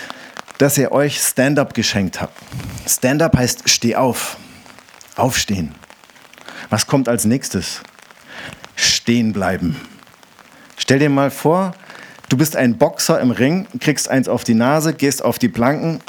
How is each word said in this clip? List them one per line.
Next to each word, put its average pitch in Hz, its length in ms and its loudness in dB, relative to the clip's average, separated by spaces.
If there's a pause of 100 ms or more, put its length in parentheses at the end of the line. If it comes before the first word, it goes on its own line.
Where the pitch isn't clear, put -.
(580)
dass 139 200 2
er 127 120 2
euch 143 300 0
Stand-up 139 540 0
geschenkt 101 460 -2
hat. - 100 -6 (580)
Stand-up 151 480 2
heißt, 123 340 -2
steh - 240 2
auf. - 420 -2 (800)
Aufstehen. 98 640 -2 (920)
Was - 180 -2
kommt 135 200 2
als 117 160 0
nächstes? 104 580 -2 (920)
Stehen 117 580 2
bleiben. 90 440 -2 (1120)
Stell 135 120 4
dir 147 100 4
mal 139 200 2
vor, 180 440 0 (560)
du 135 80 2
bist 151 180 0
ein 120 220 2
Boxer - 420 2
im 127 100 2
Ring, 143 360 0 (120)
kriegst - 300 -2
eins 131 180 2
auf 113 160 0
die 117 120 2
Nase, 151 400 2
gehst 139 280 0
auf 117 160 0
die 120 120 2
Planken 147 580 0